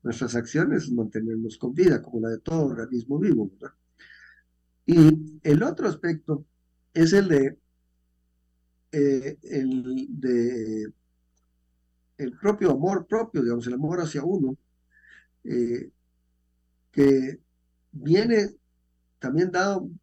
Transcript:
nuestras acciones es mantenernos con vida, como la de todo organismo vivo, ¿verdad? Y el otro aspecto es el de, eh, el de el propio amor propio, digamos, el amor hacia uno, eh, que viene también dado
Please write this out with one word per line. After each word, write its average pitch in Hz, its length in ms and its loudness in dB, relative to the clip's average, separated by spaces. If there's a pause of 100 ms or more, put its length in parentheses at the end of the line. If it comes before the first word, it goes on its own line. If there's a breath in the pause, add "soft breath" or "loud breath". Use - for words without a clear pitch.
nuestras 120 320 -6
acciones 156 500 -2
es - 80 -10
mantenernos 113 640 -6
con 127 180 -8
vida, 170 280 4
como - 180 -8
la 113 100 -2
de 113 80 -6
todo 156 280 -2
organismo 120 520 -6
vivo, 127 360 0
¿verdad? - 200 -18 (1120 soft breath)
Y 156 560 6
el 151 200 4
otro 269 260 -2
aspecto 160 560 -4 (500)
es 160 180 4
el 196 160 4
de, 143 300 2 (1300)
eh, 139 500 0
el 131 680 -4
de 117 840 -4 (1200)
el 131 220 -10
propio 202 340 2
amor 180 340 -2
propio, 220 360 -2
digamos, 120 240 -2
el 123 80 -6
amor 156 260 -4
hacia 147 240 -6
uno, 156 320 -2 (880 soft breath)
eh, 120 460 -4 (1000)
que 139 480 4 (540)
viene 202 640 2 (640)
también 160 320 -2
dado 190 380 -2 (140)